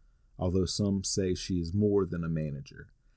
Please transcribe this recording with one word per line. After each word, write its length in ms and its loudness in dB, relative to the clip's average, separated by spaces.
although 280 0
some 400 0
say 280 2
she 280 -2
is 120 -6
more 320 4
than 200 -4
a 40 -4
manager. 600 -6